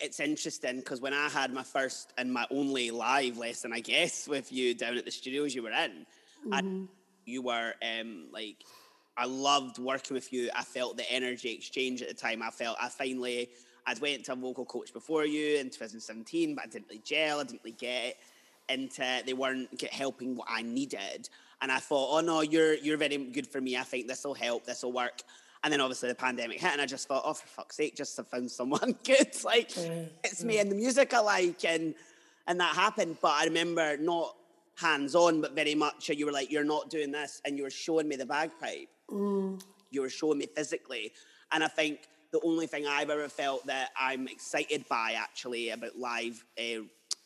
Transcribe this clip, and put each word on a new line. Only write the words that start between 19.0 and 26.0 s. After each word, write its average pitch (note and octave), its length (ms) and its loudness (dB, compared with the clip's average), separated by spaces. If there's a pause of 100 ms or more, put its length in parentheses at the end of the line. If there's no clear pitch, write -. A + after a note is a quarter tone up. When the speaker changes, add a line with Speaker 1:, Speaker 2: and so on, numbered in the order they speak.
Speaker 1:
they C3 80 -2
weren't C3 440 -2
get, - 140 -4
helping C3 440 -4
what A#2 140 -8
I A2+ 120 -2
needed. A#2 680 -4 (320)
And C3+ 100 0
I C3 80 2
thought, C3+ 360 2
"Oh D#3+ 60 6
no, E3 200 4
you're, D#3 340 6
you're D3+ 220 2
very C#3+ 200 2
good C3+ 300 -4
for C#3+ 140 -4
me. B2+ 160 0
I B2+ 60 0
think B2+ 240 -6
this'll C3 280 -4
help, A#2+ 300 -2
this'll B2 260 -6
work." B2 300 -2 (440)
And D3+ 80 4
then C#3+ 80 4
obviously B2+ 280 0